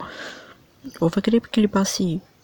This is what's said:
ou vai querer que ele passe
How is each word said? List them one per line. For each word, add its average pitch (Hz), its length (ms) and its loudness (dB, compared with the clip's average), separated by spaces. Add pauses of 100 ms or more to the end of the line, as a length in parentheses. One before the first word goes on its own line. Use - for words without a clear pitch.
(1000)
ou 165 120 2
vai 196 120 0
querer 226 200 4
que - 180 0
ele 208 80 6
passe 190 520 0 (240)